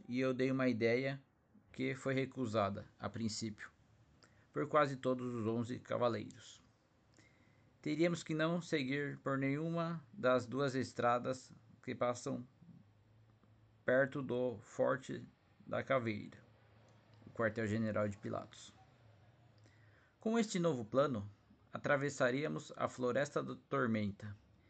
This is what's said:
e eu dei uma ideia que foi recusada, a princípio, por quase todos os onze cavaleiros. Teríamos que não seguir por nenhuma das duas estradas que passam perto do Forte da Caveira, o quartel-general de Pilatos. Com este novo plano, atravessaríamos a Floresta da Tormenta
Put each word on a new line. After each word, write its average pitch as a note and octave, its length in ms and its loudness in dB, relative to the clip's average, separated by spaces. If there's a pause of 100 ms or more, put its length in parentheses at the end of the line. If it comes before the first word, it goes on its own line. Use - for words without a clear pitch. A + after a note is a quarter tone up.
e B2 140 -2
eu C3 120 2
dei C3 200 2
uma C3 160 4
ideia B2 520 2 (520)
que C3+ 240 -4
foi C3+ 180 -2
recusada, A2 760 0 (120)
a - 80 -4
princípio, A2 600 -4 (840)
por D3 160 -2
quase D3 260 4
todos B2+ 400 -2
os A#2 100 -2
onze A2+ 360 -2
cavaleiros. - 840 -2 (1160)
Teríamos E3 420 2
que D#3+ 120 -4
não D#3+ 260 2
seguir C#3 580 -2
por C3+ 200 -2
nenhuma E3 720 -2
das B2+ 320 4
duas B2+ 300 0
estradas B2 800 0 (300)
que B2+ 120 -6
passam B2 500 -2 (1400)
perto C3+ 360 2
do B2 380 -2
Forte B2+ 640 -2 (400)
da B2 200 -2
Caveira, A2+ 520 -2 (880)
o - 60 -18
quartel-general G#2+ 800 0
de G2+ 100 -6
Pilatos. - 560 -8 (1400)
Com A3+ 180 0
este A3 220 0
novo D#3 260 2
plano, A#2+ 460 2 (420)
atravessaríamos C#3+ 1040 0
a B2 120 0
Floresta B2+ 520 0
da C3 140 -6 (140)
Tormenta G#2+ 680 0 (340)